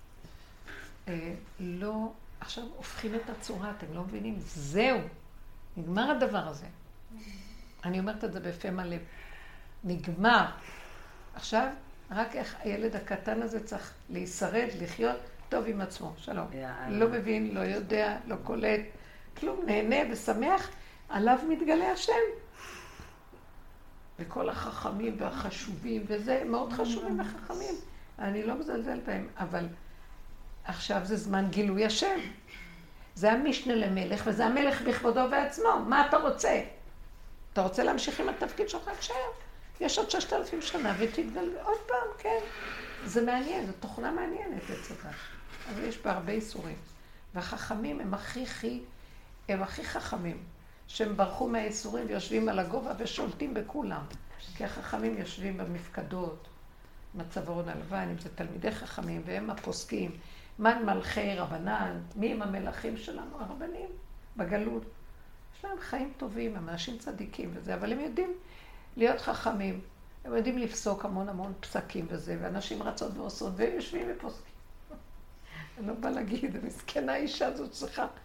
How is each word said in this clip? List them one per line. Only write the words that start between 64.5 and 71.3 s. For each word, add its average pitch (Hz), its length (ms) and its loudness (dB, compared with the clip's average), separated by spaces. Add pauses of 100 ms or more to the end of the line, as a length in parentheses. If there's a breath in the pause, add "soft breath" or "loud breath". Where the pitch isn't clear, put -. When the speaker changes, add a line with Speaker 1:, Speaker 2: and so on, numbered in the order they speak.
Speaker 1:
יש - 80 -8
להם 392 140 -4
חיים 269 380 -2
טובים, 226 380 -2
הם 165 140 -4
אנשים 175 280 -4
צדיקים 190 560 -6
וזה, 180 220 -4
אבל 208 180 0
הם 269 60 -2
יודעים 330 340 0 (640 loud breath)
להיות 233 240 6
חכמים, 196 600 0 (440)
הם 240 100 0
יודעים 240 220 4
לפסוק 220 480 0
המון 196 240 0
המון 190 300 -4